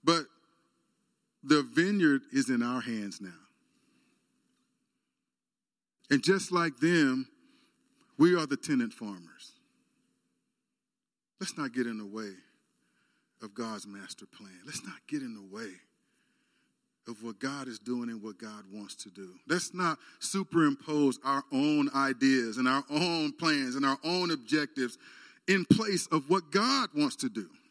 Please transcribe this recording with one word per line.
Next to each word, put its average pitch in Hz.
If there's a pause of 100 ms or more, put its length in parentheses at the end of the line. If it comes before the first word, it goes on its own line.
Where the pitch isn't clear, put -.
but 165 (1160)
the 143
vineyard 156 (100)
is 131
in 120
our 120
hands 107
now. 92 (2750)
And 143
just 190
like 170
them, 143 (880)
we 175
are 160
the 143
tenant 123
farmers. 92 (1900)
Let's -
not 135
get 123
in 110
the 107
way. 104 (1080)
Of 101
God's 107
master 98
plan. 95
Let's -
not 185 (120)
get 147
in 120
the 98
way 110 (1400)
of 113
what 113
God 135
is 110
doing 120
and 113
what 104
God 107
wants 101
to -
do. 92 (140)
Let's 175
not 175 (220)
superimpose 147
our 139
own 143
ideas 131
and 127
our 139
own 156
plans 143
and 139
our 135
own 175
objectives 139 (500)
in 185
place 208
of 151
what 170
God 240
wants 147
to 131
do. 101 (220)